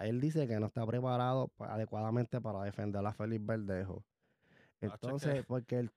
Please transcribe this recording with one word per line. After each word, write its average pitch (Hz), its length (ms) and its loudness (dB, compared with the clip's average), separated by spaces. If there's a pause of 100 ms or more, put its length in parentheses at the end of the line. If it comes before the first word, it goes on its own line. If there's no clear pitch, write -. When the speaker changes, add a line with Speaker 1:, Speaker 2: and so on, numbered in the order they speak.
Speaker 1:
él 117 140 2
dice 151 280 2
que 110 120 2
no 110 80 2
está 113 180 -2
preparado 123 720 2
pa-, 110 180 -6
adecuadamente 110 680 0
para 104 220 -2
defender 101 420 -2
a 107 80 0
Félix 107 320 -2
Verdejo. 98 580 -2
Speaker 2:
Ah, - 520 -20 (260)
Speaker 1:
Entonces, 135 540 -2
Speaker 2:
cheque. 123 120 0
Speaker 1:
porque 123 320 0
él, 120 180 0